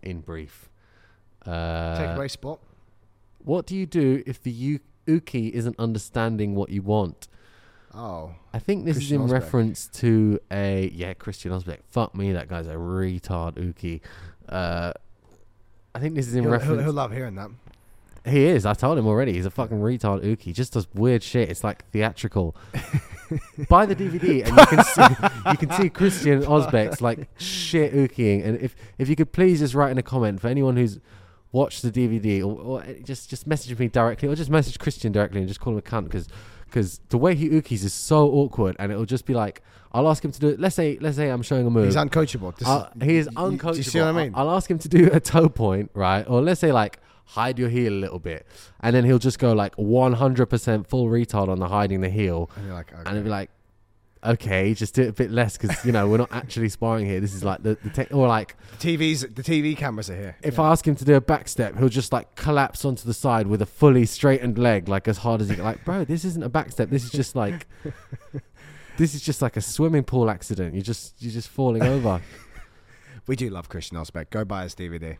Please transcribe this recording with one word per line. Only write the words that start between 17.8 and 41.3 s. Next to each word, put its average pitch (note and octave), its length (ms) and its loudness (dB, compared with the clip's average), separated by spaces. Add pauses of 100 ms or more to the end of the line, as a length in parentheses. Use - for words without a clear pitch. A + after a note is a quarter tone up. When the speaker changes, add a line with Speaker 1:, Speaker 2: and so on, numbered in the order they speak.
Speaker 1:
He C#3 200 6
is. C#3+ 200 4
I G#2 100 2
told D3 220 0
him A2 100 2
already. A2 260 2
He's F2 120 -2
a G2 60 -4
fucking A2 280 -4
retard G#2 440 -2
uki. G#2+ 160 -2
He F2 140 -10
just B2 200 -6
does G#2 200 -2
weird A#2 280 2
shit. - 280 -2
It's, - 160 -8
like, - 260 -6
theatrical. G#2 640 -2 (180)
Speaker 2:
<laughs> - 960 -8
Speaker 1:
Buy F#3+ 160 6
the G3 100 0
D F#3+ 120 -4
V E3+ 120 -4
D D#3 240 2
and - 140 2
you D4 100 12
can - 160 6
see, - 180 4 (500)
you D#3+ 60 2
can D3+ 140 -4
see F#3 180 2
Christian D#3 540 2
Speaker 2:
<laughs> - 0 -
Speaker 1:
Osbeck's, C3+ 580 2
like, A#2+ 260 -2 (100)
shit F3 560 -2
ukiing. A#2 520 2
And A2+ 140 -2
if, - 160 -6 (240)
if C3+ 100 -2
you D#3 80 2
could D#3 160 2
please F3+ 260 4
just C#3 140 0
write C#3 180 2
in B2+ 60 -2
a B2+ 60 -2
comment A2 360 -2
for A#2+ 80 -4
anyone C3 300 0
who's A#2 220 0 (520)
watched C3+ 300 0
the A#2+ 100 -2
D B2 160 0
V A2 120 -2
D G2+ 220 0
or, G2+ 160 -2
or A2+ 260 -8 (200)
just, C3+ 260 -14
just - 180 -10
message B2+ 300 -2
me B2 120 0
directly A#2 400 0
or D3+ 60 0
just D3+ 140 -6
message D3+ 300 2
Christian A#2+ 320 -4
directly G2+ 280 0
and F#2 100 -2
just G2 100 -8
call A#2+ 140 -4
him G#2+ 60 -2
a - 20 -8
cunt G2+ 300 -6
'cause, F2 160 -6 (440)
'cause G2+ 280 -2 (100)
the A#2+ 80 0
way E3+ 180 4
he D3+ 140 0
ukis C3+ 340 0
is G2 100 -2
so D3+ 380 4
awkward A#2+ 480 2
and G2+ 120 -4
it'll G#2+ 140 -2
just A#2+ 200 -4
be C3+ 80 -2
like, A2 280 -2 (320)
I'll C3 160 2
ask D#3 140 0
him C#3+ 80 -4
to - 80 -16
do D3 100 2
it. C#3 100 -2
Let's F3+ 160 0
say, D#3 260 0
let's D3 160 -2
say D3 120 0
I'm B2 120 -2